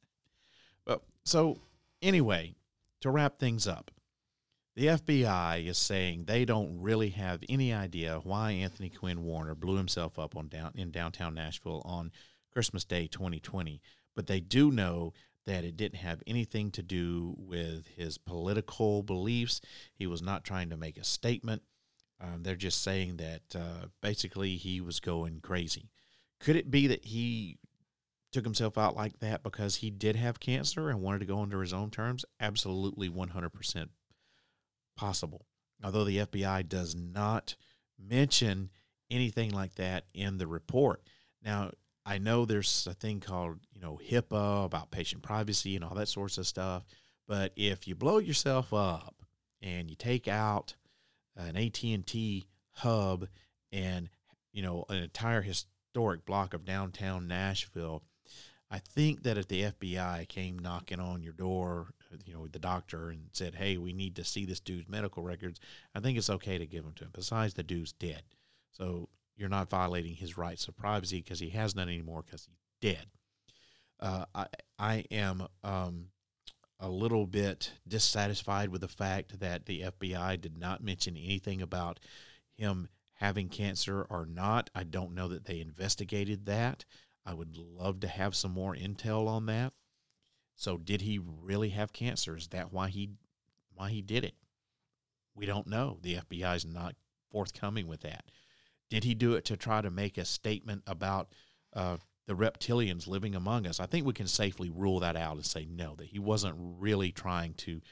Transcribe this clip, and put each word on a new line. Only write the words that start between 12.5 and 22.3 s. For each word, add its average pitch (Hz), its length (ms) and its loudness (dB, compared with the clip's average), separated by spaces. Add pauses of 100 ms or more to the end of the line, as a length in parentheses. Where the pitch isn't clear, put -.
Christmas 113 340 0
Day 87 220 0
twenty 90 320 -4
twenty, 80 440 -4 (340)
but 101 120 -4
they 95 120 2
do 131 300 8
know 87 420 2 (320)
that 95 180 0
it 85 140 -4
didn't 104 220 -2
have 87 280 -4
anything 110 440 0
to 101 120 -4
do 87 540 0
with 85 520 -4
his 82 280 -6
political 104 840 0
beliefs. 104 580 0 (320)
He 98 140 -4
was 85 160 -2
not 92 200 -2
trying 90 280 -2
to 82 80 -6
make 78 180 -6
a 78 80 -8
statement. 117 580 -2 (560)
Um, 87 240 -6